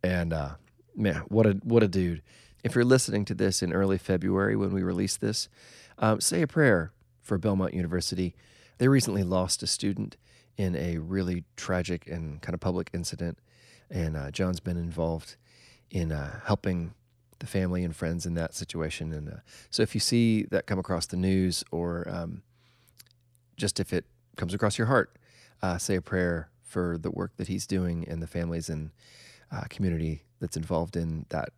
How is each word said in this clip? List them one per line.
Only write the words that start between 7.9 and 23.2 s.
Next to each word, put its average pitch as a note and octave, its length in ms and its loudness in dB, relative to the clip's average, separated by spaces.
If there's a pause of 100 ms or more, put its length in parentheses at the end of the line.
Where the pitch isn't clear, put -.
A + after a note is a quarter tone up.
They B2 100 4
recently A2+ 360 4
lost F#2 400 0
a - 40 -4
student G2+ 500 -4 (400)
in F2+ 180 0
a E2 220 -2
really F2+ 460 -2 (120)
tragic F2+ 520 -2
and D#2+ 340 -8
kind E2 120 -6
of F2 60 -4
public F2+ 340 -2
incident, E2+ 440 -6 (520)
and, D#2+ 280 -2
uh, C#2 140 -6
John's F#2 280 0
been F2 180 -4
involved E2 580 -4 (560)
in, E2 200 -2
uh, D2 340 -6
helping F2+ 480 -2 (460)
the - 80 -10
family F2+ 360 0
and E2 120 -4
friends E2+ 300 -4
in F2 80 -4
that E2 220 -4
situation. D#2+ 580 -6
And, D2+ 160 -8
uh, - 80 -12 (320)
so - 140 2
if - 100 -2
you A2 80 0
see A2+ 440 4
that - 200 0
come G2 140 0
across F2 260 -2
the - 120 -6
news F#2 540 2
or, E2+ 380 -4
um, E2+ 320 -8 (1120)